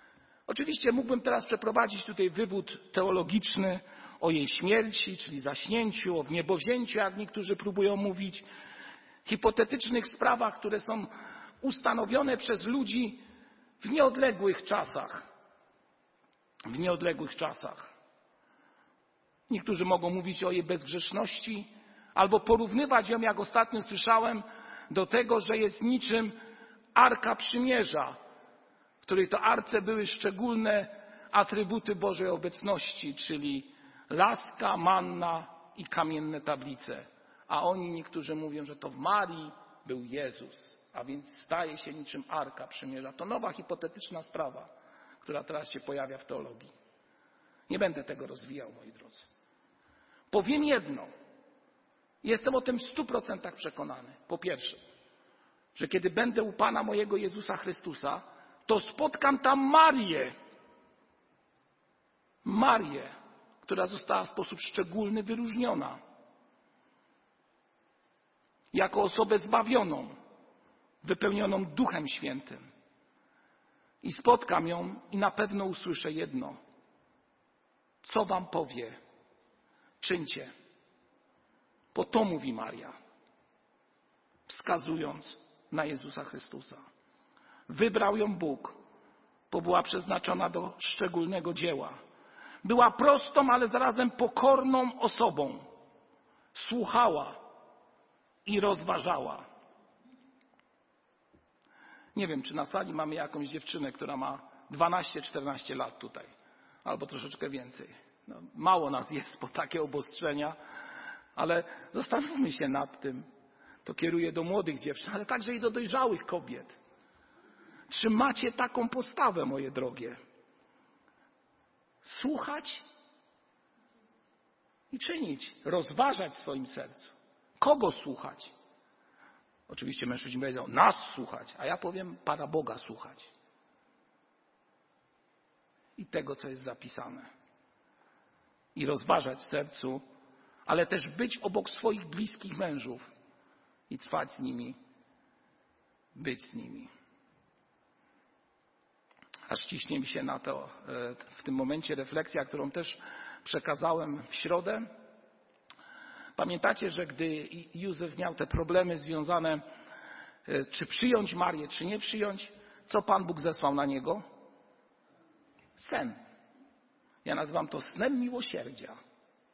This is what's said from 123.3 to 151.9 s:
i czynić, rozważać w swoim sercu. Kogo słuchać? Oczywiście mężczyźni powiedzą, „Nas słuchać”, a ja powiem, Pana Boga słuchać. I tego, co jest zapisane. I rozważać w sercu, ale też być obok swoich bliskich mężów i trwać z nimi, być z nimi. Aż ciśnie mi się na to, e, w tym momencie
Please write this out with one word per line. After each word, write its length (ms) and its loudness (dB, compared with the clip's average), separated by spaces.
i 80 -8
czynić, 560 -6
rozważać 680 0
w 40 -16
swoim 300 -8
sercu. 440 -14
Kogo 320 6
słuchać? 600 -10
Oczywiście 380 -8
mężczyźni 340 -6
powiedzą, 280 -4
„Nas 280 8
słuchać”, 440 -10
a 80 -6
ja 120 0
powiem, 480 -8
Pana 220 0
Boga 300 -2
słuchać. 520 -16
I 80 -14
tego, 300 -6
co 120 -12
jest 160 -14
zapisane. 640 -14
I 100 -4
rozważać 540 2
w 100 -18
sercu, 520 -4
ale 200 4
też 220 -2
być 300 -4
obok 320 -2
swoich 360 -2
bliskich 520 -8
mężów 540 -6
i 80 -10
trwać 340 -4
z 80 -16
nimi, 360 -6
być 260 -8
z 120 -18
nimi. 360 -14
Aż 160 -6
ciśnie 340 -6
mi 80 -4
się 160 -6
na 160 -4
to, 300 -6
e, 280 -6
w 280 -20
tym 120 -2
momencie 400 -2